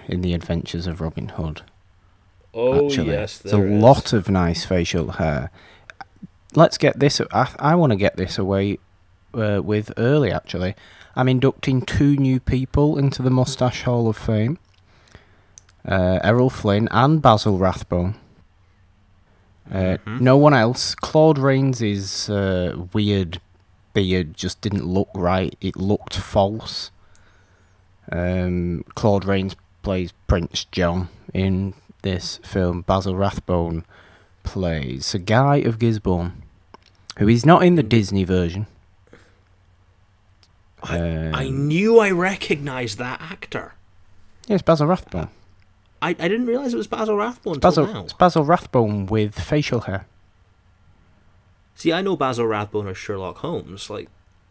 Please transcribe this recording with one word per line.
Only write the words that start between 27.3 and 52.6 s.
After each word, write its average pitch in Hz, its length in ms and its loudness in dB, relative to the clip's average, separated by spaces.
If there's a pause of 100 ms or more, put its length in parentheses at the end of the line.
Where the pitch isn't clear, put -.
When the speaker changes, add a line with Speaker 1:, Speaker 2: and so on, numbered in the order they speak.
Speaker 1:
Um, 90 720 -2 (120)
Claude 101 300 2
Rains 98 300 -2 (280)
plays 92 280 -4 (160)
Prince - 380 -2
John 87 440 -2 (240)
in 95 420 -2 (260)
this 92 420 -6
film. 87 380 -2
Basil 95 340 0
Rathbone 85 680 -2 (580)
plays 78 600 -6
Sir - 140 -4
Guy 131 380 2
of 117 200 -2
Gisborne, 101 640 -2 (800)
who 107 80 2
is 117 180 4
not 170 180 6
in 175 120 6
the 151 80 2
Disney 101 400 2
version. 90 420 -2 (2250)
Speaker 2:
I, - 160 -6
I 82 500 -4
Speaker 1:
Um, 139 200 -2
Speaker 2:
knew 208 320 4
I 202 120 4
recognized 143 880 -4
that 127 220 -8
actor. - 520 -14 (760)
Speaker 1:
Yes, 196 140 0
Basil 151 260 2
Rathbone. 180 420 -4 (720)
Speaker 2:
I, 160 100 -2
I - 20 -2 (160)
didn't 233 160 -2
realize 240 280 -2
it 226 40 -4
was 214 100 -4
Basil 220 300 -2
Rathbone 208 380 -4
Speaker 1:
It's 127 60 -6
Basil, 170 240 4
Speaker 2:
till 214 80 -4
now. 98 120 -10
Speaker 1:
it's - 80 -14
Basil 165 320 4
Rathbone 113 640 2
with 107 300 0
facial 143 440 -2
hair. 95 240 -8 (1700)
Speaker 2:
See, 165 160 -2
I 175 100 0
know 196 140 -2
Basil 127 320 -2
Rathbone 104 400 -2